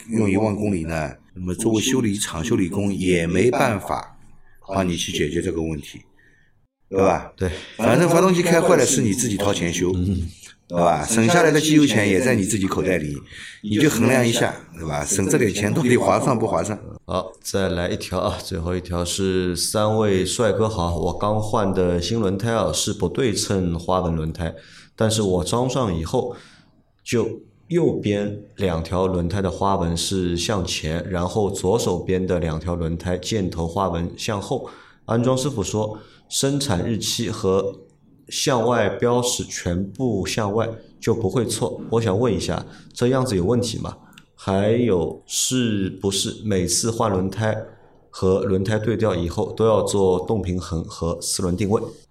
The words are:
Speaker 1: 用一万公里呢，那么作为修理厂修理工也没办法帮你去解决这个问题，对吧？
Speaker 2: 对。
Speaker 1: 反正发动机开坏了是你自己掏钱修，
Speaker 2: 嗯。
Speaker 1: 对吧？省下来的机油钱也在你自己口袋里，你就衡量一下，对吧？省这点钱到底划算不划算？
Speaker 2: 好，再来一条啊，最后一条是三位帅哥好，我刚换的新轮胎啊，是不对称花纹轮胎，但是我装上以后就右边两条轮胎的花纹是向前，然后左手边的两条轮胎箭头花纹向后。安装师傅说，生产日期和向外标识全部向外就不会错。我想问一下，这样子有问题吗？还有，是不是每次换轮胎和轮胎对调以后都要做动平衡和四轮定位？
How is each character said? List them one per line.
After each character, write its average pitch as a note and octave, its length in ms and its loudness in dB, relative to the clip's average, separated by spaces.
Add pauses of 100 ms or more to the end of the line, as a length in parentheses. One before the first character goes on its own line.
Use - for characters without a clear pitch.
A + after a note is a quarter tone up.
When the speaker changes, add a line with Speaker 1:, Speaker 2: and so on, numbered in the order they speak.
(120)
Speaker 1:
用 A2 200 2
一 G2 60 2
万 G#2+ 180 2
公 G#2 180 -2
里 E2+ 100 -2
呢， D#2+ 280 -4 (220)
那 F2+ 80 -12
么 F2+ 120 -4
作 A2+ 200 0
为 A2 80 2
修 B2+ 180 2
理 G#2 180 0
厂 - 240 -6
修 A#2+ 140 0
理 F2+ 140 0
工 G2+ 240 0
也 F2 340 2
没 F#2+ 240 2
办 B2 260 2
法 - 400 -6 (560)
帮 F#2 140 0
你 F2 80 0
去 E2 160 -6
解 D#2+ 180 -2
决 E2+ 120 -2
这 F2 100 -2
个 E2 100 -4
问 D#2+ 200 -4
题， - 180 -18 (920)
对 F#2+ 100 0
吧？ F#2 360 2
Speaker 2:
对。 F2+ 160 -2 (240)
Speaker 1:
反 A#2 240 4
正 E3+ 100 6
发 E3+ 120 6
动 F#3 120 6
机 F3 80 4
开 E3+ 200 6
坏 D#3 160 6
了 C3 80 6
是 A2+ 160 2
你 G#2 100 2
自 F2+ 160 0
己 G#2 80 0
掏 G2 180 2
钱 E2+ 200 0
修， F2+ 200 0
Speaker 2:
嗯。 F2+ 280 0 (480)
Speaker 1:
对 F2 80 -4
吧？ E2 260 4
省 A2+ 240 2
下 F3 140 6
来 E3 80 6
的 D3 100 4
机 D#3 140 2
油 D3+ 100 8
钱 A2 240 4
也 F#2+ 140 4
在 B2+ 140 4
你 G#2 80 2
自 G2+ 160 0
己 F#2+ 80 0
口 F#2 160 0
袋 F2+ 160 2
里， D2 180 -4 (460)
你 G#2 140 -2
就 C#3+ 120 6
衡 - 180 2
量 B2+ 160 4
一 A#2 80 2
下， A2+ 240 0 (220)
对 E2 100 -8
吧？ D2 160 -4
省 F#2+ 240 0
这 F#2+ 80 2
点 G2 160 2
钱 G#2 220 0
到 D#3+ 80 2
底 B2 160 4
划 F#2+ 220 4
算 C3+ 180 0
不 A2 80 0
划 E2+ 180 0
算？ G2 160 -6 (260)
Speaker 2:
好， F2+ 260 -4 (100)
再 F#2+ 280 -2
来 F2 200 -2
一 G#2 80 -4
条 - 220 -4
啊， F2+ 180 -2
最 - 220 -8
后 E2+ 160 -2
一 F#2 40 -2
条 F2 240 -4
是 F#2 520 0
三 G#2+ 420 0
位 G2+ 260 2
帅 G#2 280 0
哥 G#2+ 180 2
好， E2+ 260 -2
我 E2 160 -2
刚 G#2+ 300 0
换 G#2+ 320 0
的 F2+ 260 2
新 A2+ 200 -2
轮 G2 180 0
胎 A2+ 160 -2
啊， G2 180 0
是 G2+ 220 -2
不 F#2 160 -2
对 B2 240 0
称 F2+ 460 0
花 F#2 220 0
纹 E2+ 140 0
轮 D#2 160 -2
胎， E2 220 -4 (420)
但 A2 140 2
是 G#2+ 140 0
我 F#2 200 2
装 A#2 240 0
上 B2+ 300 0
以 D#2+ 80 -4
后 A2 300 -2 (760)
就 - 320 -2 (280)
右 E3 240 2
边 G#2 460 -2 (180)
两 E2+ 260 0
条 F#2 240 0
轮 F2 200 0
胎 F#2+ 140 -2
的 F#2+ 80 0
花 G2 280 0
纹 E2+ 200 -2
是 F2 400 -2
向 F#2+ 260 -2
前， D#2 460 -4
然 F2+ 180 -2
后 G2+ 220 0
左 F#2 300 0
手 F#2+ 180 0
边 F#2 300 -2
的 F2 120 0
两 D#2+ 200 -2
条 F2 160 -4
轮 E2+ 200 -4
胎 F2+ 220 -4
箭 F#2+ 320 -2
头 E2+ 180 -4
花 F#2 220 -2
纹 E2+ 260 -4
向 G#2+ 240 -6
后。 A#2 300 -6 (360)
安 A#2 180 0
装 C3 120 2
师 C3 140 -2
傅 A2+ 140 -4
说， G#2+ 340 -4 (300)
生 C#3 320 0
产 F#2+ 280 -2
日 A2 120 -2
期 G#2 320 -4
和 F#2+ 480 0 (480)
向 B2 360 0
外 A#2 240 2
标 A#2+ 360 2
识 - 200 -2
全 F2+ 400 -4
部 G#2 400 -2
向 G2+ 300 -2
外 A2 160 0 (300)
就 A2+ 160 0
不 - 120 -2
会 A2+ 200 0
错。 - 420 -4
我 A2+ 100 2
想 G#2 200 2
问 B2 120 2
一 F2+ 80 0
下， E2+ 240 -4 (300)
这 - 140 0
样 B2+ 180 2
子 B2 100 -2
有 F2+ 80 2
问 A#2 160 2
题 - 200 -4
吗？ - 180 -8 (380)
还 G2+ 340 0
有， A2 560 0
是 A2 640 -2 (100)
不 G2 120 0
是 - 340 -4
每 F#2+ 220 0
次 - 240 0
换 A2+ 200 0
轮 F#2+ 160 0
胎 G#2+ 300 -2 (540)
和 F#2+ 300 2
轮 G2 220 0
胎 G#2+ 140 0
对 A2 180 0
调 G2 200 2
以 E2+ 120 -2
后 F2 260 -2
都 G#2+ 120 2
要 G#2+ 160 6
做 F#2 460 2
动 G#2+ 160 0
平 F2+ 160 -2
衡 E2 240 -4
和 - 360 -4
四 - 220 -4
轮 F2+ 160 0
定 G#2 100 0
位？ G#2+ 140 2 (300)